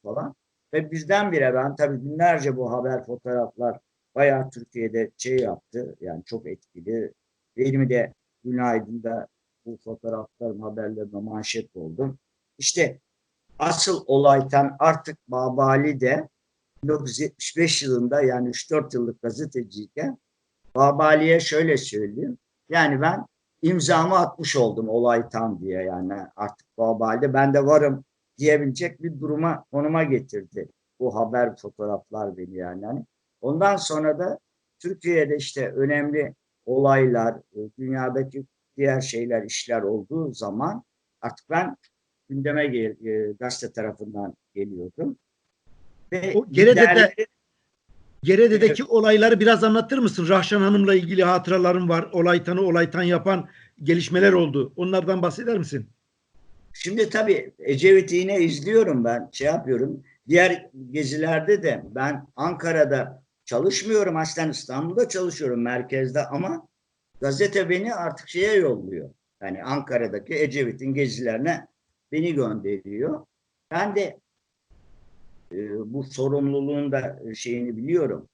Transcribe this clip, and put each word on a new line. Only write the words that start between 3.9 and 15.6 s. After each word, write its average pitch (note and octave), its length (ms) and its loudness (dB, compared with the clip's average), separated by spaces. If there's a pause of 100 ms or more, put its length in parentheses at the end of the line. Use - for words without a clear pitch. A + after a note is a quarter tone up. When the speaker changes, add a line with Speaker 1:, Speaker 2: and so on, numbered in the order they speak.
Speaker 1:
bayağı C3+ 360 2
Türkiye'de A2+ 680 -6
şey B2+ 220 -2
yaptı. G#2+ 640 -6
Yani F2 240 -12
çok A2+ 220 -12
etkili. F#2+ 680 -10 (440)
Benim C3+ 340 0
de A#2+ 240 0 (300)
Günaydın'da A#2 840 -4 (380)
bu A#2 180 -14
fotoğrafların A2+ 760 -10
haberlerine G#2+ 600 -8
manşet A2 560 -10
oldum. F2+ 420 -8 (400)
İşte - 420 -2 (580)
asıl E3+ 480 -2
olaydan C#3 720 4
artık D#3 400 0 (100)
Babali C3+ 720 0